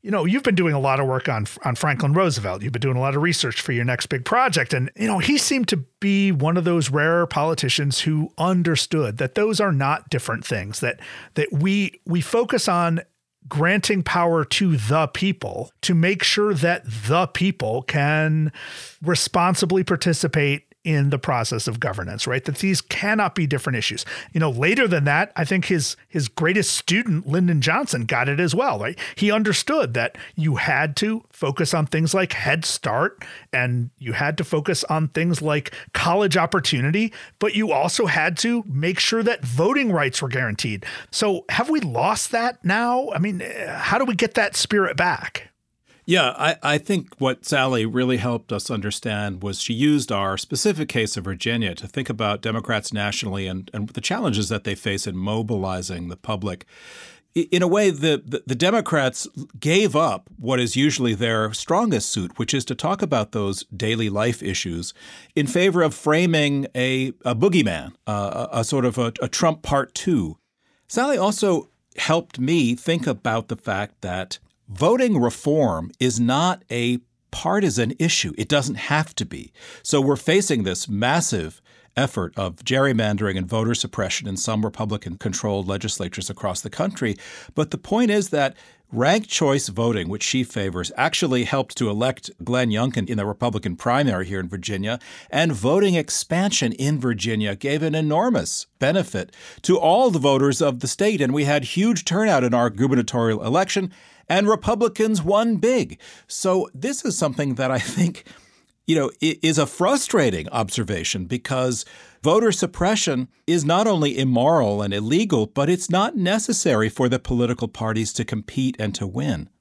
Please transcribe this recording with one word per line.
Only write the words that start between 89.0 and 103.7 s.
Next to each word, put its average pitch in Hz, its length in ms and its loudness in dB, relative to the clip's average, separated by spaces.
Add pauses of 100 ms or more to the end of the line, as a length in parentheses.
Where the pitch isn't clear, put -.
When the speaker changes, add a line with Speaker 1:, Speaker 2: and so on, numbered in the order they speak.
Speaker 2:
choice 139 420 0
voting, 107 380 0
which 101 140 -4
she 127 220 0
favors, 92 520 -4
actually 127 500 2
helped 135 320 -2
to 117 120 0
elect 120 400 -2 (140)
Glenn 123 260 0
Youngkin 110 400 0
in 110 80 -2
the 101 80 -2
Republican 104 500 -2
primary 120 520 0
here 95 120 -4
in 90 80 -4
Virginia. 101 520 -4 (320)
And 160 200 2
voting 170 440 2
expansion 165 800 0
in 143 260 0
Virginia 107 560 -2
gave 139 260 -2
an 156 140 0
enormous 160 720 0 (100)
benefit - 580 0 (280)
to 180 160 4
all 202 320 6
the 165 80 0
voters 139 420 4
of 131 200 0
the 135 60 -4
state. 202 340 0
And 131 120 2
we 147 120 2
had 143 180 2
huge 196 420 0
turnout 175 380 2
in 120 100 2
our 120 160 4
gubernatorial 117 760 0
election, 185 480 0 (400)